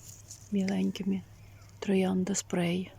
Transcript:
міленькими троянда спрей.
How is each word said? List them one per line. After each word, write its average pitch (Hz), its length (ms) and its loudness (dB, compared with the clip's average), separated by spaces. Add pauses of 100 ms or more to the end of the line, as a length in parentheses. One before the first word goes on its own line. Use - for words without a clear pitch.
(520)
міленькими 190 720 2 (580)
троянда 190 560 2
спрей. 180 640 0